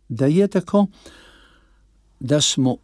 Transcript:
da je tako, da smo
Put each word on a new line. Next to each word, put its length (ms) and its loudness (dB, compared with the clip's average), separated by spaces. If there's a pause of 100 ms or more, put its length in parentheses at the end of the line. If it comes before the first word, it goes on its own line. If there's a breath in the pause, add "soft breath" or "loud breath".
da 160 -2
je 220 2
tako, 380 0 (1300 soft breath)
da 220 0
smo 420 0